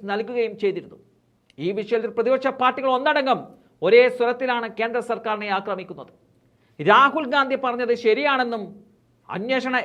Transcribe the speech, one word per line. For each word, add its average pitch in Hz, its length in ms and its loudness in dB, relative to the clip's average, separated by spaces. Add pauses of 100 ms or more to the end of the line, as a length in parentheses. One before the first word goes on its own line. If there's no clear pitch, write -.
നൽകുകയും 220 520 -2
ചെയ്തിരുന്നു. 175 360 -4 (680)
ഈ 180 40 0 (100)
വിഷയത്തിൽ 226 380 -2
പ്രതിപക്ഷ 262 300 0 (140)
പാർട്ടികൾ 262 360 0
ഒന്നടങ്കം 269 420 2 (460)
ഒരേ 233 180 8 (140)
സ്വരത്തിലാണ് 240 500 -2 (100)
കേന്ദ്ര 233 220 -2 (100)
സർക്കാരിനെ 214 480 -4
ആക്രമിക്കുന്നത്. 185 540 -8 (800)
രാഹുൽ 269 440 6
ഗാന്ധി 269 320 0
പറഞ്ഞത് 240 280 0 (120)
ശരിയാണെന്നും 240 580 2 (760)
അന്വേഷണ 254 480 -2